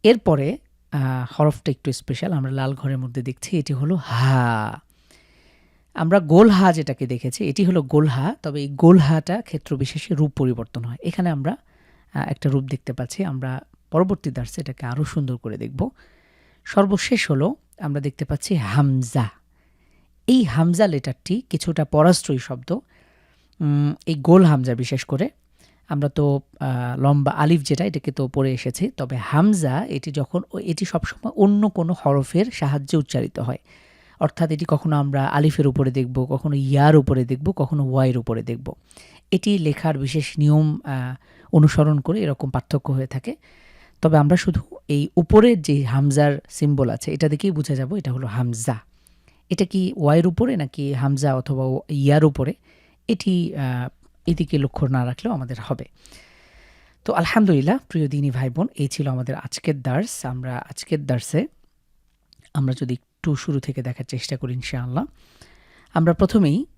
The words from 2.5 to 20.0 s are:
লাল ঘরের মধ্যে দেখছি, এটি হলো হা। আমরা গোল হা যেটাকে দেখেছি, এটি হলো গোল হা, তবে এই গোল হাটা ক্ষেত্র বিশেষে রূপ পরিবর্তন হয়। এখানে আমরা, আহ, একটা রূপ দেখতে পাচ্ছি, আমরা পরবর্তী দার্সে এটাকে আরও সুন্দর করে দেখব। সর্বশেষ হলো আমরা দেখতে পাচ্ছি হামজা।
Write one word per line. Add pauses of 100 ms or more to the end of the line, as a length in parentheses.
লাল
ঘরের
মধ্যে
দেখছি,
এটি
হলো
হা। (1120)
আমরা
গোল
হা
যেটাকে
দেখেছি,
এটি
হলো
গোল
হা,
তবে
এই
গোল
হাটা
ক্ষেত্র
বিশেষে
রূপ
পরিবর্তন
হয়।
এখানে
আমরা, (560)
আহ,
একটা
রূপ
দেখতে
পাচ্ছি,
আমরা (300)
পরবর্তী
দার্সে
এটাকে
আরও
সুন্দর
করে
দেখব। (760)
সর্বশেষ
হলো (240)
আমরা
দেখতে
পাচ্ছি
হামজা। (1000)